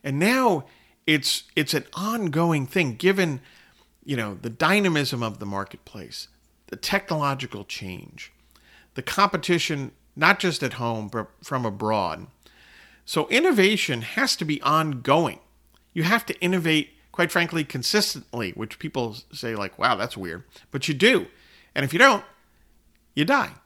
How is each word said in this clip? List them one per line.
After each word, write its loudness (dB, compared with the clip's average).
And -4
now 4
it's, 0
it's 0
an -2
ongoing 0
thing, 0
given, 2
you -2
know, -4
the -8
dynamism 2
of -6
the -10
marketplace, -10
the -12
technological -4
change, -14
the -8
competition, 0
not 4
just -2
at -4
home, -4
but -6
from -6
abroad. -2
So -2
innovation 2
has -2
to -6
be -2
ongoing. 2
You -2
have 2
to -8
innovate, 2
quite 0
frankly, 0
consistently, -2
which -10
people -4
s-, -16
say, -6
like, -6
"Wow, 4
that's -4
weird." -8
But -4
you 0
do. 4
And 0
if -4
you -2
don't, 6
you 2
die. 0